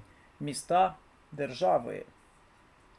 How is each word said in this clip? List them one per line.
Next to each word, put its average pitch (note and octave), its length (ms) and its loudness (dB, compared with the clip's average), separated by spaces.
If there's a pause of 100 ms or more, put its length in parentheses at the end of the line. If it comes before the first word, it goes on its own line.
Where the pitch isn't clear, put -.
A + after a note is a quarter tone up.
(400)
міста, E3+ 540 2 (380)
держави, C3+ 720 -2 (960)